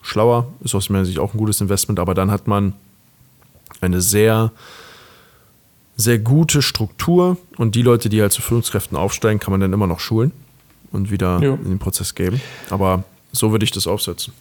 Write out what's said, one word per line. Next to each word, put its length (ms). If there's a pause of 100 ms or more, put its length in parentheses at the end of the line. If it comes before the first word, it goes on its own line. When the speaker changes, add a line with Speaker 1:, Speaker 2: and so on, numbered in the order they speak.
Speaker 1:
schlauer, 460 (160)
ist 100
aus 160
meiner 140
Sicht 160
auch 140
ein 40
gutes 220
Investment, 400
aber 140
dann 180
hat 160
man 260 (1080)
eine 180
sehr, 520 (1500)
sehr 220
gute 420
Struktur 760 (200)
und 180
die 60
Leute, 260
die 140
halt 100
zu 100
Führungskräften 560
aufsteigen, 420
kann 120
man 80
dann 140
immer 140
noch 120
schulen 320 (600)
und 200
wieder 300
Speaker 2:
Ja. 140
Speaker 1:
in 140
den 100
Prozess 360
geben. 260 (280)
Aber 340 (280)
so 200
würde 140
ich 60
das 160
aufsetzen. 540